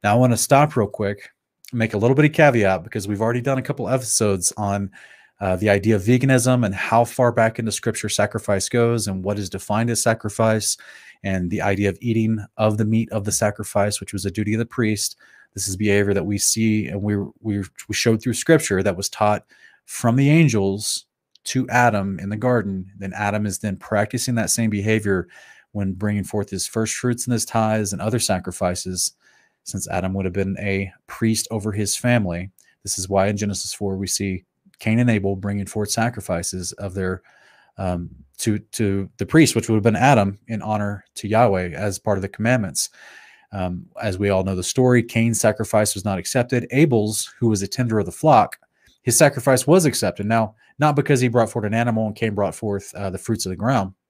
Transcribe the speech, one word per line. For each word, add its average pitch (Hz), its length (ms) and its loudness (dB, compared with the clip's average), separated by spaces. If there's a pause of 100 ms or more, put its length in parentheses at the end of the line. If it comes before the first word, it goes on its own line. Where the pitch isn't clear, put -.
Now, 104 120 4
I 117 40 4
wanna 123 180 4
stop 143 400 4
real 110 100 2
quick, 101 440 -6 (420)
make 113 220 -2
a 104 40 0
little 120 160 4
bit 151 120 6
of 151 60 4
caveat, 107 520 4
because 101 240 -6
we've 104 140 -2
already 120 180 0
done 135 160 -2
a 135 60 -4
couple 113 260 -6
episodes 107 720 0
on, 101 320 -2 (500)
uh, 92 160 0
the 104 140 2
idea 101 260 4
of 98 60 0
veganism 123 600 4
and 98 100 -2
how 117 300 2
far 120 280 0
back 113 260 2
into 110 140 -4
scripture - 380 -4
sacrifice 104 580 -2
goes 117 400 0
and 95 160 -6
what 101 140 -2
is 98 100 -6
defined 104 400 -2
as 113 140 -2
sacrifice, 110 760 0 (480)
and 92 260 -2
the 110 120 -4
idea 101 260 0
of 95 140 -2
eating 110 360 0 (200)
of 107 180 2
the 110 80 2
meat 110 280 0
of 104 120 -4
the 101 80 -4
sacrifice, 104 680 -2
which - 140 -12
was 98 140 -6
a 95 40 -2
duty 104 220 -2
of 110 60 0
the 113 80 -2
priest. 107 500 -2 (380)
This 95 120 -6
is 95 100 -6
behavior 101 360 2
that 95 140 0
we 101 100 -2
see 107 520 0
and 98 140 -6
we, 104 140 0 (240)
we, 101 240 -4 (240)
we 107 60 -6
showed 113 280 2
through 120 120 -2
scripture 151 480 2
that 95 140 0
was 98 120 -6
taught 104 380 0 (400)
from 120 300 0
the 139 120 4
angels 107 800 2 (380)
to 127 260 -2
Adam 107 500 2
in 98 80 -8
the 107 80 -4
garden. 104 640 -2
Then 95 160 -10
Adam 104 320 0
is 95 120 -4
then 101 200 -4
practicing 110 560 -2
that 110 160 0
same 113 180 0
behavior 101 600 0 (440)
when 98 220 -2
bringing 104 300 -2
forth 101 260 -6
his 95 160 -6
first 110 280 -4
fruits 123 300 -2
and 123 80 -2
his 113 140 -2
tithes 110 480 0
and 87 80 -6
other 110 180 -2
sacrifices, 92 960 -4 (520)
since - 220 -8
Adam 92 240 -4
would 95 140 -2
have 90 80 -4
been 98 260 -2
a 98 320 -4 (140)
priest 113 440 -2
over 107 220 -4
his 101 240 -4
family. 98 540 0 (320)
This - 160 -6
is 92 100 -8
why 98 200 4
in 104 100 -2
Genesis 101 340 -6
four 98 240 -6
we 95 100 -6
see 95 380 -4 (340)
Cain 113 200 0
and 123 100 2
Abel 98 280 0
bringing 101 280 -6
forth 104 260 -6
sacrifices 92 840 -4
of 98 200 -10
their, 92 300 -4 (560)
um, 90 320 -4 (280)
to, 104 200 -2
to 98 580 -4
the - 80 -4
priest, 151 300 4
which 113 140 -2
would 110 80 4
have 104 60 2
been 107 140 4
Adam, 107 420 4 (100)
in 110 120 -6
honor 104 440 -4 (100)
to - 140 -10
Yahweh 101 420 2
as 95 280 -6
part 101 200 -2
of 95 40 -6
the 98 60 -6
commandments. 107 640 -2 (600)
Um, 90 340 -6 (160)
as 95 160 -4
we 101 100 0
all 95 160 2
know 95 100 -2
the 92 80 -4
story, 123 400 4
Cain's 117 380 0
sacrifice 107 540 2
was 98 100 -8
not 98 140 -2
accepted. 120 520 -2
Abel's, 120 680 2
who 117 100 2
was 101 140 2
a 98 60 -6
tender 113 300 0
of 101 60 0
the 90 80 -8
flock, 135 460 4 (440)
his 120 140 0
sacrifice 135 500 4
was 170 200 6
accepted. 101 400 -2
Now, 113 300 0 (220)
not 147 180 2
because 139 240 2
he 127 80 2
brought 117 220 2
forth 113 140 -6
an 104 80 -2
animal 113 340 0
and 104 100 -6
Cain 110 180 -2
brought 98 200 -2
forth, 101 400 -6
uh, 98 140 -6
the 92 80 -6
fruits 110 300 -4
of 92 40 -6
the 92 60 -6
ground 101 380 -2 (160)